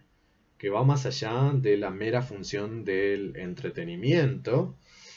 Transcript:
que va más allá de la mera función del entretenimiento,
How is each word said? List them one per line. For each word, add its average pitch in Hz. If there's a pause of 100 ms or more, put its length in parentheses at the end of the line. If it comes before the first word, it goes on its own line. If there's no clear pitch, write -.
(580)
que 101
va 110
más 135
allá 120
de 107
la 101
mera 110
función 104
del 98
entretenimiento, 104 (400)